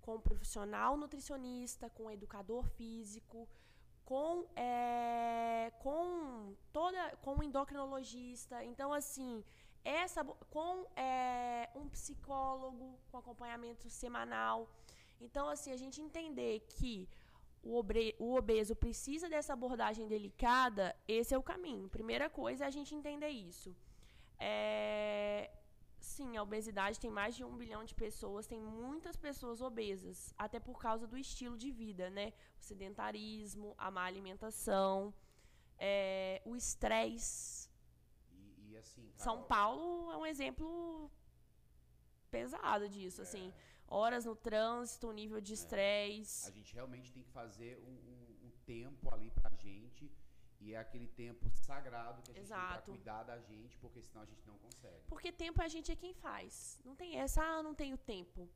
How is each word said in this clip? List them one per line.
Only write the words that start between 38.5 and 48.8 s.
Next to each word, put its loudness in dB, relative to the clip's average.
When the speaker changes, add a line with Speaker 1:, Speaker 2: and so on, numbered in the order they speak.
Speaker 2:
e -14
assim, -18
Speaker 1:
São 0
Speaker 2:
Carol, -12
Speaker 1:
Paulo 4
é -4
um -2
exemplo -4
pesado 0
disso, -8
Speaker 2:
É. -8
Speaker 1:
assim. -8
Horas 4
no -4
trânsito, 0
o -4
nível -4
de -8
Speaker 2:
É. -4
Speaker 1:
estresse. 2
Speaker 2:
A -12
gente -14
realmente -10
tem -14
que -18
fazer -10
um, -14
um, -18
um -16
tempo 4